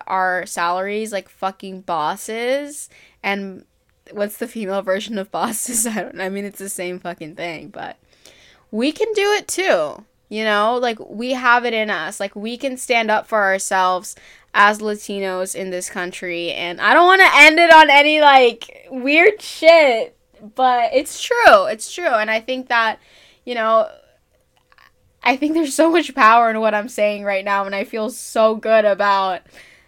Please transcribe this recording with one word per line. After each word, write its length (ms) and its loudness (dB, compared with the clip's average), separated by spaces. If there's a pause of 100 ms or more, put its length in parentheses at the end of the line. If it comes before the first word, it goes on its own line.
our 380 -2
salaries 640 -6
like 160 -8
fucking 540 -12
bosses. 1080 -6 (320)
And 440 -8 (460)
what's 260 -8
the 100 -10
female 340 -8
version 360 -6
of 140 -10
bosses? 560 -6
<laughs> 0 -
I 160 -6
don't, 180 -14
I 80 -6
mean, 160 -8
it's 140 -14
the 100 -14
same 300 -10
fucking 360 -14
thing, 320 -12
but 300 -16 (720)
we 200 -2
can 220 -4
do 200 0
it 140 -4
too, 580 -2 (240)
you 140 -6
know? 340 0
Like, 220 -4
we 340 -8
have 320 2
it 80 -4
in 160 -2
us. 300 -8
Like, 160 -8
we 220 -10
can 200 -8
stand 340 -2
up 160 -2
for 160 0
ourselves 720 -2 (380)
as 260 4
Latinos 720 -6
in 160 -10
this 200 -8
country. 640 -8
And 280 -8
I 140 4
don't 120 6
wanna 280 6
end 260 6
it 140 8
on 160 10
any, 320 6
like, 680 4
weird 520 2
shit, 760 4 (380)
but 380 0
it's 280 -2
true. 440 4
It's 280 -8
true. 140 -6
And 240 -2
I 80 -2
think 300 -8
that, 300 -2 (440)
you 100 -10
know, 360 0 (1400)
I 120 0
think 160 -2
there's 200 -2
so 160 2
much 240 0
power 360 4
in 100 -4
what 140 0
I'm 160 -4
saying 340 -4
right 220 -4
now, 200 -2
and 80 -10
I 120 -4
feel 240 -8
so 460 0
good 280 2
about 580 0 (460)